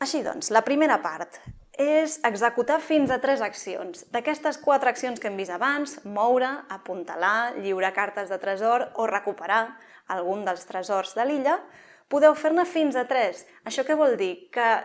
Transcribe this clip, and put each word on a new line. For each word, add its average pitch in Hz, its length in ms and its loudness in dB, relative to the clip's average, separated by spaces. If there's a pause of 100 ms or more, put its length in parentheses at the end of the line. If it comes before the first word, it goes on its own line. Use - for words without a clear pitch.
Així 277 240 -2
doncs, - 260 -6
la 220 140 6
primera 277 380 4
part 160 400 -8 (380)
és 302 380 2 (100)
executar 233 560 2
fins 285 260 2
a 254 120 0
tres 262 180 2
accions. 185 720 -8
D'aquestes 294 480 -2
quatre 269 300 4
accions 247 300 -6
que 214 100 -6
hem 196 100 -6
vist 180 120 -6
abans, 277 520 -2
moure, 240 440 2 (200)
apuntalar, 190 880 -2
lliurar 190 400 0
cartes 202 320 -2
de 190 100 -4
tresor 220 520 0 (100)
o 226 80 2
recuperar 202 720 -2 (340)
algun 190 320 -2
dels 180 240 -4
tresors 190 480 -4
de 226 80 0
l'illa, 294 320 2 (540)
podeu 294 260 6
fer-ne 320 320 2
fins 294 320 0
a 247 80 -2
tres. 240 380 0 (180)
Això 262 220 -4
què 311 100 2
vol 277 240 4
dir? 180 320 -4
Que 233 160 2 (160)